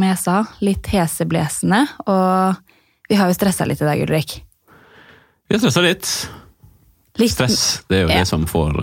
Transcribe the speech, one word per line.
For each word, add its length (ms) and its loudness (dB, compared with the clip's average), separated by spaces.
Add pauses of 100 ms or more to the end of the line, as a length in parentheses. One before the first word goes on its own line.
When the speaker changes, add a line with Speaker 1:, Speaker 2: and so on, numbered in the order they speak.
Speaker 1:
jeg 140 2
sa, 160 0 (260)
litt 240 -2
heseblesende, 920 0 (260)
og 480 2 (560)
vi 80 4
har 80 4
jo 80 2
stresset 320 0
litt 160 -2
i 60 2
dag, 160 0
Ulrik. 320 -2 (1120)
Speaker 2:
Vi 60 4
har 20 0
stresset 240 2
litt. 240 0 (1120)
Speaker 1:
Litt. 160 2
Speaker 2:
Stress, 240 0 (320)
det 80 4
er 80 4
jo 60 2
Speaker 1:
Ja. 100 2
Speaker 2:
det 80 -2
som 160 0
får, 360 0